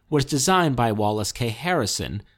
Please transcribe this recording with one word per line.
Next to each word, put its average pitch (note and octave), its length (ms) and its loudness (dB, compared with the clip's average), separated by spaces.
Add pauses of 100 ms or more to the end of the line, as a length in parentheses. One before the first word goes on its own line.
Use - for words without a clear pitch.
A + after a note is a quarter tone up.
(100)
was D3 140 2
designed D#3 500 2
by A#2 160 2
Wallace G#2+ 420 0
K. A#2+ 160 -4
Harrison A2 760 -2 (160)